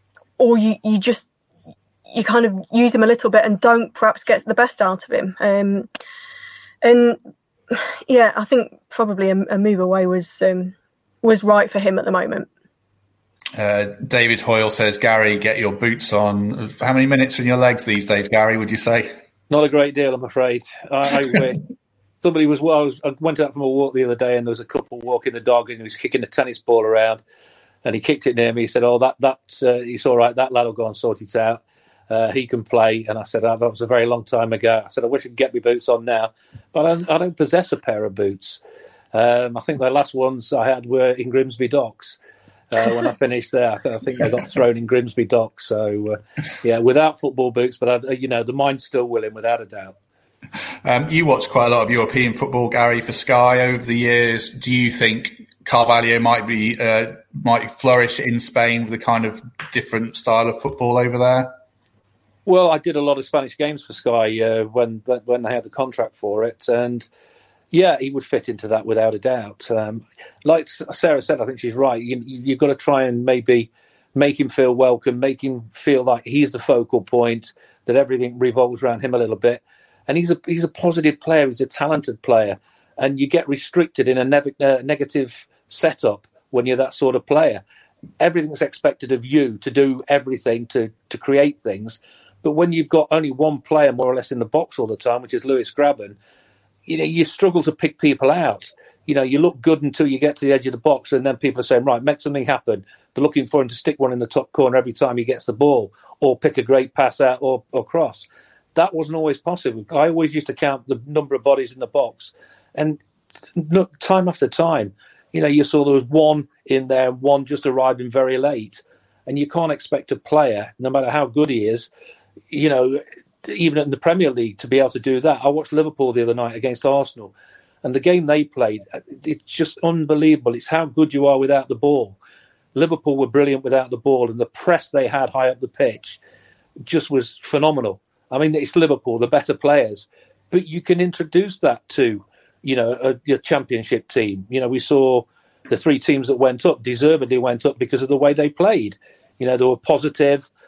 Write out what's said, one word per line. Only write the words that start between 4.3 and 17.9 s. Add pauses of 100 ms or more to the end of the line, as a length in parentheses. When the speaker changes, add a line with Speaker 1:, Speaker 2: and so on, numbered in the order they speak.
Speaker 1:
the
best
out
of
him.
Um, (920)
and (920)
yeah,
I
think
probably
a, (140)
a
move
away
was,
um, (520)
was
right
for
him
at
the
moment. (1080)
Speaker 2:
Uh, (200)
David
Hoyle
says,
"Gary,
get
your
boots
on." (120)
How
many
minutes
are
in
your
legs
these